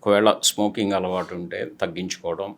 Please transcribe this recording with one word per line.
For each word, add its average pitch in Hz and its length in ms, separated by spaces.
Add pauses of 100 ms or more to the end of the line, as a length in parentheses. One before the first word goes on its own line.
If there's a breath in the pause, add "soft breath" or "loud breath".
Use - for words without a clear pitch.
ఒకవేళ 104 260 (140)
స్మోకింగ్ 104 500
అలవాటు 92 420
ఉంటే 87 240 (180)
తగ్గించుకోవడం 90 800